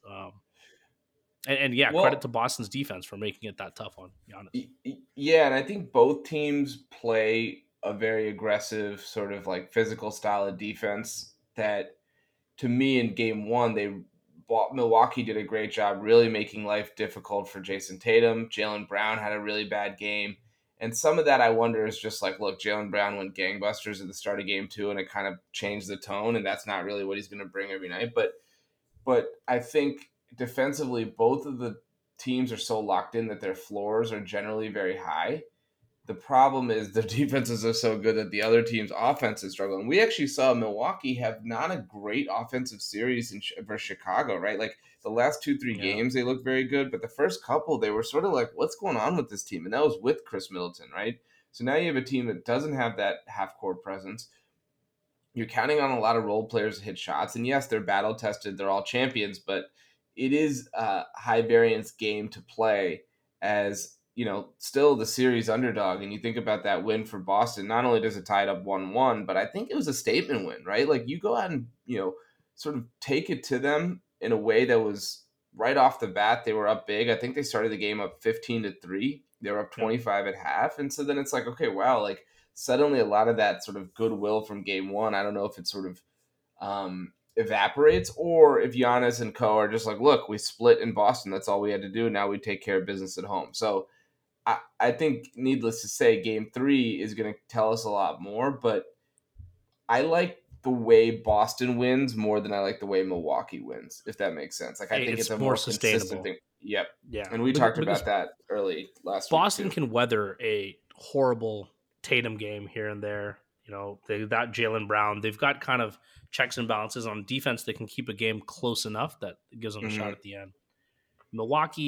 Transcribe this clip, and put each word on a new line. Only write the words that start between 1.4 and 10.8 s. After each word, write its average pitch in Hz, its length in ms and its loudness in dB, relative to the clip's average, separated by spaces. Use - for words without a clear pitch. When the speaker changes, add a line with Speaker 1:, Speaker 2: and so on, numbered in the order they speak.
Speaker 1:
and, 135 100 0
and 135 180 0
yeah, 135 160 6
Speaker 2:
Well 165 120 4
Speaker 1:
credit - 180 4
to 139 60 -6
Boston's 117 420 -2
defense 113 360 -6
for 101 120 -16
making 107 320 -6
it 98 80 -14
that 95 180 -10
tough 104 220 -14
on 92 140 -20
Giannis. 98 240 -20
Speaker 2:
Y-, 127 140 -8
y-, 139 120 -10
yeah, 156 320 6
and 131 80 4
I 135 80 2
think 196 280 -8
both 135 320 6
teams 143 540 -2
play 113 720 0
a 104 100 -4
very 110 360 0
aggressive, 104 720 -2
sort 101 320 -6
of, 95 140 -8
like, 92 260 -6
physical 110 380 0
style 101 340 0
of 98 120 -6
defense 104 760 -6